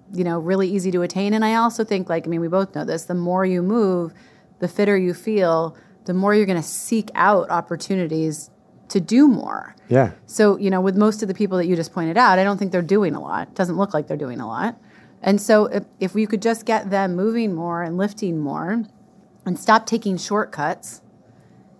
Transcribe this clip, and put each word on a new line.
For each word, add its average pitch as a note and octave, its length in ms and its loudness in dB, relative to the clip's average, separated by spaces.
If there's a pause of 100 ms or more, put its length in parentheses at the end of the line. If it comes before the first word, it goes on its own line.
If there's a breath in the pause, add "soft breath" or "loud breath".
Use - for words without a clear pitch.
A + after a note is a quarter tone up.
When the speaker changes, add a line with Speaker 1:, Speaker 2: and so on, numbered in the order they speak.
(120)
Speaker 1:
you F3+ 100 -4
know, E3+ 160 -2
really F#3+ 320 0
easy F#3+ 220 -2
to F3 100 0
attain. G3 320 -2
And A3 100 2
I A3 120 2
also A3+ 260 0
think, G3 260 -4
like, E3 180 -2
I E3 40 -6
mean, E3+ 100 -2
we E3+ 80 -4
both F#3+ 280 0
know D3 80 -4
this, E3 200 -4
the F3+ 100 -6
more F3+ 300 0
you F3+ 160 0
move, F#3 540 0 (460 soft breath)
the F3+ 80 -2
fitter G3+ 280 2
you F3+ 180 0
feel, E3 600 0 (280 loud breath)
the F3+ 100 -4
more G3 200 2
you're G#3 120 4
gonna F3 160 0
seek - 520 -4
out G3 360 2
opportunities D#3+ 1000 -4 (380)
to G3+ 120 0
do A#3+ 280 6
more. - 460 -2 (140)
Speaker 2:
Yeah. A#2+ 240 4 (140)
Speaker 1:
So, G#3 320 4
you G3 120 0
know, F#3 100 0
with F#3+ 160 2
most G#3+ 260 2
of G3+ 60 -4
the F#3 60 -2
people F#3+ 240 -2
that E3+ 80 0
you F3+ 100 2
just E3 160 -4
pointed E3 240 -2
out, G#3+ 220 6
I F#3+ 60 4
don't G3+ 120 0
think F#3+ 160 -4
they're F3+ 100 0
doing F3+ 320 2
a - 60 -8
lot. D#2 280 -6
It - 60 -20
doesn't F3 220 -2
look G3 180 -2
like D3+ 120 -2
they're D3 100 -4
doing C3 240 -8
a A2+ 80 -8
lot. F3 320 -6 (420 loud breath)
And G3 180 2
so G#3+ 260 4
if, G3+ 180 -4 (140)
if F#3 160 -4
we G#3+ 120 0
could G#3 160 -2
just A3+ 240 -2
get A3 240 -2
them G3 240 0
moving G#3+ 400 -2
more E3+ 280 -4
and E3+ 160 -6
lifting G3 400 -2
more D#3 460 -4 (600)
and F#3 140 -4
stop A3 280 4
taking G#3 300 -2
shortcuts, - 880 -6 (760 soft breath)